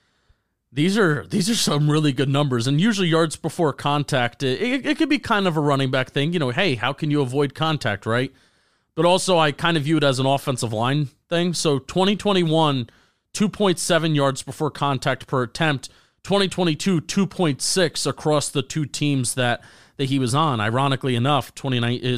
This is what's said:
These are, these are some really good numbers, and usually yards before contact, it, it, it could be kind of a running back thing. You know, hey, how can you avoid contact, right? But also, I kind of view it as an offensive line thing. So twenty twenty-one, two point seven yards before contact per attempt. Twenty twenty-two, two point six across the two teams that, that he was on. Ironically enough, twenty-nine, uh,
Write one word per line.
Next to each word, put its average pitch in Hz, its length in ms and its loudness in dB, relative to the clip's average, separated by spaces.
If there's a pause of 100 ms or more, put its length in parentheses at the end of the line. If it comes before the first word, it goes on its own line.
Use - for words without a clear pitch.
(720)
These 170 280 0
are, 156 260 2
these 175 240 -2
are 233 60 0
some 151 340 2
really 151 220 2
good 135 180 -2
numbers, 135 380 0
and 143 120 2
usually 196 280 2
yards 160 280 2
before 160 380 -2
contact, 143 720 -2
it, 127 180 -2
it, 247 240 -2
it 294 140 0
could 311 100 0
be 285 80 2
kind 202 300 0
of 160 100 0
a - 40 2
running 139 280 2
back 131 220 -2
thing. 147 200 0
You 175 80 -2
know, 135 120 0
hey, 147 240 0
how 123 180 -2
can 156 160 -4
you 147 120 2
avoid 139 340 -2
contact, 143 500 -2
right? 120 260 0 (600)
But 160 120 0
also, 180 340 4
I 156 120 4
kind 170 260 0
of 147 60 -2
view 160 140 2
it 147 60 2
as 135 160 2
an 131 80 0
offensive 135 440 -2
line 127 380 0 (180)
thing. 170 280 0
So 143 240 0
twenty 185 360 0
twenty-one, 160 760 2 (440)
two 208 160 0
point 190 300 0
seven 165 340 2
yards 139 300 0
before 139 260 -6
contact 139 560 -2
per 131 160 -2
attempt. 139 480 -2 (320)
Twenty 196 260 2
twenty-two, 175 540 0
two 196 240 0
point 156 380 -2
six - 420 0
across 147 440 0
the 143 120 -2
two 151 240 -6
teams 135 500 -2
that, 120 280 -2 (340)
that 139 80 -2
he 135 140 0
was 127 160 0
on. 147 240 2
Ironically 127 560 0
enough, 127 400 0
twenty-nine, 123 480 -2
uh, 127 40 -4 (100)